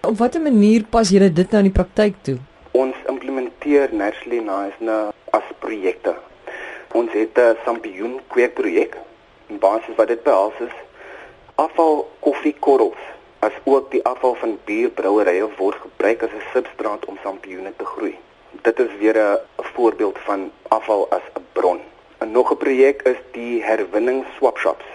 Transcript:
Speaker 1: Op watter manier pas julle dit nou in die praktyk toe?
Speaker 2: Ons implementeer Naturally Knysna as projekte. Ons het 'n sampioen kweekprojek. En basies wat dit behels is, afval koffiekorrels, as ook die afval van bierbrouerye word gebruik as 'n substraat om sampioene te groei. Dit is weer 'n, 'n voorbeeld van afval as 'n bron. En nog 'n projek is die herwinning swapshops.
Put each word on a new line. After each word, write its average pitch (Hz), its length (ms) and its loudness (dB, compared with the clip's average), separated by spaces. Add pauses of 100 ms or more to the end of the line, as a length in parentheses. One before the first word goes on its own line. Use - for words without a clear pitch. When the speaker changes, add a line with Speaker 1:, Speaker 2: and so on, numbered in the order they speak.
Speaker 1:
Op 214 180 -2
watter 254 220 0
manier 220 440 6
pas 226 240 2
julle 190 240 6
dit 180 180 2
nou 208 140 4
in 190 80 6
die 190 100 4
praktyk 208 400 0
toe? 131 160 -4 (320)
Speaker 2:
Ons 131 260 0 (120)
implementeer 135 840 0
Naturally 107 480 -2
Knysna 104 720 -4 (180)
as 107 120 2 (160)
projekte. 92 560 -4 (800)
Ons 117 200 0
het 110 260 0
'n 117 260 6
sampioen 113 640 -6
kweekprojek. - 680 0 (520)
En 104 100 -12
basies 107 380 0
wat 107 120 4
dit 117 140 -2
behels 107 380 2
is, 120 140 -8 (800)
afval 156 560 2 (100)
koffiekorrels, 135 840 2 (360)
as 107 140 0 (120)
ook 135 260 2
die - 140 0
afval 123 300 0
van 113 300 -6
bierbrouerye 104 920 0
word 95 200 -2
gebruik - 460 -2
as 110 80 -4
'n 107 220 -14
substraat 110 520 -4
om 98 180 -14
sampioene 95 540 -10
te - 80 -10
groei. - 300 -8 (480)
Dit 113 160 0
is 120 100 0 (100)
weer 110 180 2
'n, 101 220 2 (200)
'n - 60 -10 (100)
voorbeeld 110 440 0
van 98 320 -6 (180)
afval 107 420 0
as 90 120 -2 (140)
'n 92 60 -10 (100)
bron. 90 280 0 (380)
En 110 140 -6
nog 120 180 4
'n 123 60 2
projek 139 460 2
is 127 140 2 (160)
die 117 300 -4
herwinning 110 600 0 (120)
swapshops. - 480 0 (100)